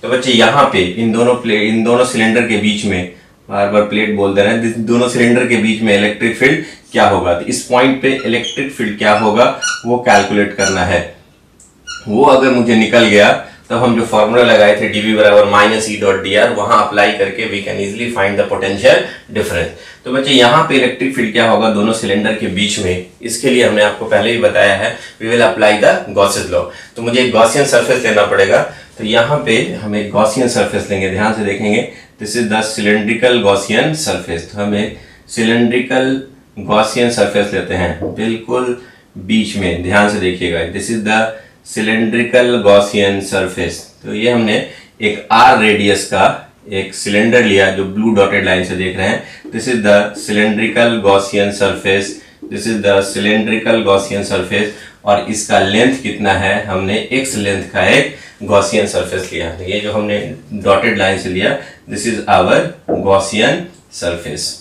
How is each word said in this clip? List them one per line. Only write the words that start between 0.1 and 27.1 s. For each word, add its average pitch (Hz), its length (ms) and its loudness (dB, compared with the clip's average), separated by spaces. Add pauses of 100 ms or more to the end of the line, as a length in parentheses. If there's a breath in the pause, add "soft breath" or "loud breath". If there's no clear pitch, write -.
यहाँ 107 400 4
पे 92 100 0 (200)
इन 113 100 0
दोनों 120 220 2
प्ले-, 113 260 -2
इन 110 240 0
दोनों 120 200 2
सिलेंडर 113 420 0
के 113 100 -2
बीच 104 280 0
में, 92 280 -4 (380 loud breath)
बार 101 180 0
बार 104 140 2
प्लेट 104 340 -2
बोलते 98 260 2
रहे, 110 140 2 (320)
दोनों 120 200 2
सिलेंडर 120 380 2
के 120 100 0
बीच 110 260 0
में 104 160 2
इलेक्ट्रिक 107 380 -2
फील्ड 143 280 2 (280 loud breath)
क्या - 160 2
होगा, 90 260 0
तो 85 120 -6
इस 117 160 -6
पॉइंट 131 400 2
पे 135 240 0
इलेक्ट्रिक 120 460 -4
फील्ड 104 260 -6
क्या 107 200 2
होगा 110 420 2 (260)
वो 120 120 0
कैलकुलेट 107 580 2
करना 95 280 0
है। 87 320 -4 (920)
वो 110 160 4
अगर 131 260 4
मुझे 117 240 2
निकल 110 300 4
गया, 104 400 4 (260 loud breath)
तब 120 60 -2
हम 117 240 2
जो 110 60 0
फॉर्मूला 110 360 2
लगाए 104 380 4
थे 110 80 -2
डीवी 107 260 0
बराबर 104 300 6
माइनस 107 460 2
ई 104 60 -6
डॉट 98 260 0
डीआर, 104 280 2
वहां 110 320 0
अप्लाई 104 300 0
करके 101 380 -4
we 98 140 -6
can 98 180 -6
easily 107 300 -6
find 98 280 -2
the - 120 2
potential 101 480 2 (320 loud breath)
difference। - 720 -6
तो 123 80 -6
बच्चे 135 200 0
यहाँ 123 360 4
पे 143 60 0
इलेक्ट्रिक 131 420 0
फील्ड 110 160 -2
क्या 113 180 2
होगा 107 200 2
दोनों 104 220 0
सिलेंडर 107 420 -2
के 110 120 -6
बीच 98 320 -4
में, 90 280 -4 (160)
इसके 123 280 -2
लिए 123 140 4
हमने 104 180 2
आपको 104 220 0
पहले 107 260 0
ही 117 80 -2
बताया 101 360 2
है, 110 220 -4 (260 loud breath)
we 110 40 -6
will 117 220 2
apply 110 320 2
the - 120 6 (260)
Gauss's 98 340 0
law। 76 100 0 (340 loud breath)
तो 117 60 -10
मुझे 117 180 0